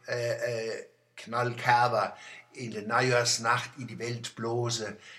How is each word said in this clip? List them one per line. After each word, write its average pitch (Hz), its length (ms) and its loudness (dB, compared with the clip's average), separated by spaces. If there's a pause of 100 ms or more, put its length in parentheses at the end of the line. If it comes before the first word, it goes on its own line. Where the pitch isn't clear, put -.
äh, 120 720 -2
äh, - 80 -10 (320)
Knallkerber 120 1000 2 (380)
in 123 180 -8
der 104 120 -6
Neujahrsnacht 120 920 2
in 120 100 -10
die 107 120 -12
Welt 117 360 -6
bloßen, 113 600 -2 (240)